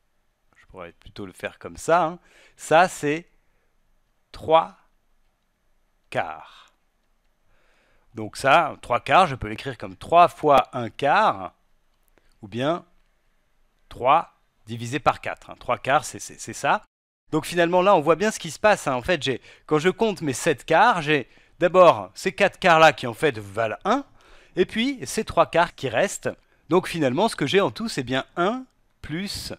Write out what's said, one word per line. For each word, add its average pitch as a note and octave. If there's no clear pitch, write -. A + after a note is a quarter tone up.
je -
pourrais F2
plutôt -
le F#2
faire -
comme F2
ça, E3
hein. E3+
Ça, E3+
c'est D3+
trois D#3+
quarts. D#2+
Donc A2
ça, C#3
trois A#2
quarts, F3
je C#3+
peux A#2
l'écrire A2+
comme F#2+
trois E3+
fois C#3+
un A#2+
quart, C#3
ou A2
bien C3+
trois C#3
divisé A#2
par C3+
quatre, -
hein. F2
Trois A#2+
quarts, C#3
c'est, -
c'est, -
c'est -
ça. E3
Donc D#3
finalement, F3
là, G3
on E3
voit D#3
bien G3
ce -
qui D#3
se -
passe, G#3
hein. C#3
En B2
fait, E3+
j'ai, B2
quand D3+
je E3
compte G3+
mes D3
sept C#3
quarts, F#3
j'ai D3
d'abord D#3+
ces -
quatre -
quarts E3+
là D#3+
qui, -
en A2+
fait, C#3+
valent G#2
un, B3+
et F#3
puis A#3+
ces A3
trois D#3+
quarts E3
qui -
restent. B2+
Donc F3
finalement, D#3
ce -
que D3
j'ai F3
en D#3
tout, A3+
c'est C#3+
bien C3
un A3+
plus -